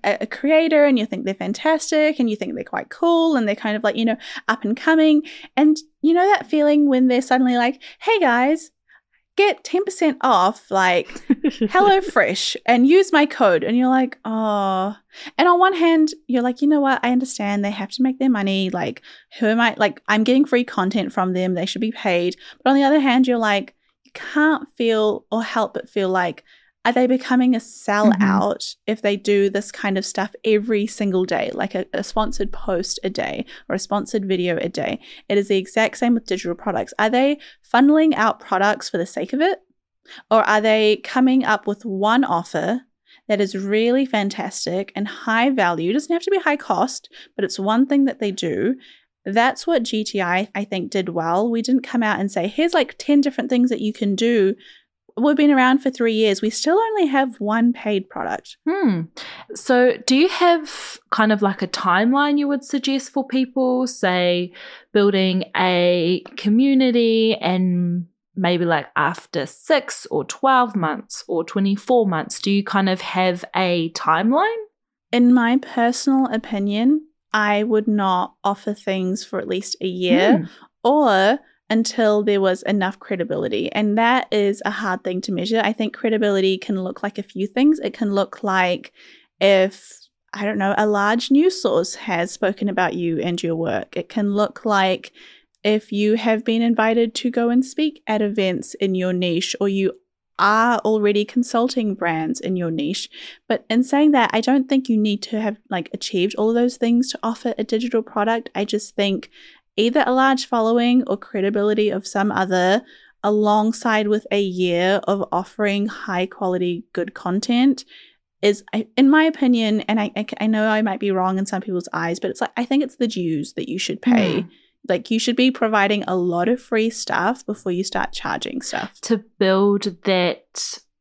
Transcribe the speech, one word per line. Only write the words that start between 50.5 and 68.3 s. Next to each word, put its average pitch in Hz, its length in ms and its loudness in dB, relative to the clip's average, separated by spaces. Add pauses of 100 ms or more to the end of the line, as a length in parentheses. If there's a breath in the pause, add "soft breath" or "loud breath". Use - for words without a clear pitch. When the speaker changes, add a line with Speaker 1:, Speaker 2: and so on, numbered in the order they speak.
Speaker 1:
I 202 80 -6
think, 190 300 -8
did 185 160 -2
well. 175 420 -2
We 233 120 -2
didn't 254 200 0
come 233 220 -2
out 214 160 -2
and 196 100 -4
say, 180 160 -2
"Here's, 330 280 0
like, - 220 0
ten 285 240 2
different 262 300 -2
things 247 200 2
that 226 100 -4
you 214 120 -2
can 202 220 -2
do." 208 400 2 (640 soft breath)
We've 294 160 2
been 294 160 4
around 262 280 4
for 269 120 0
three 233 220 0
years. 214 300 2
We 214 80 0
still 320 260 0
only 427 300 2
have 269 340 0
one 226 320 2
paid 208 380 -4
product. - 480 -8 (100)
Speaker 2:
Hmm. 254 360 0 (500 loud breath)
So 247 420 2 (100)
do 262 80 2
you 311 140 4
have - 720 0 (100)
kind 214 220 2
of, 202 80 0
like, 196 220 0
a 185 40 -2
timeline 254 720 0
you 285 100 0
would 277 140 -2
suggest 269 480 -4
for 269 160 -4
people, 254 600 0
say, 180 640 0 (400 loud breath)
building 190 520 2 (120)
a 180 640 2 (140)
community 233 1000 2
and 180 720 -2 (300)